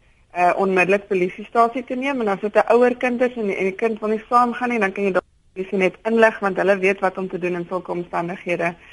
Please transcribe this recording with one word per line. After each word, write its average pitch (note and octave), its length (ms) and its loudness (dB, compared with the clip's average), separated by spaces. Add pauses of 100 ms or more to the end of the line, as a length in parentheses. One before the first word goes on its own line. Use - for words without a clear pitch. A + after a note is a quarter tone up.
(320)
eh, F3 240 2
onmiddellik F#3+ 520 2
polisiestasie A3+ 760 0
toe B3+ 120 -6
neem C4+ 240 -4
en G#3+ 80 -2
as F#3+ 120 -2
dit G#3 140 -4
'n G#3+ 180 4
ouer B3 240 4
kind B3 260 -2
is B3 140 0
en, G#3 140 -2
en F#3 140 -2
die F#3+ 80 0
kind A3 280 -4
wil G#3+ 80 -4
nie A3 200 -2
saamgaan B3 400 2
nie, A#3+ 100 -2
dan G3 140 0
kan G3+ 120 -4
jy F#3 80 0
dalk F3+ 120 0 (300)
polisie F#3+ 240 -6
net F#3 160 2 (100)
inlig A3 360 4
want G3 160 -2
hulle F#3+ 220 2
weet G3 220 0
wat F#3 180 -2
om F#3+ 100 -4
te F#3 100 -8
doen F3+ 160 -4
in F3 140 -6
sulke F3+ 240 -6
omstandighede. F3 800 -4 (180)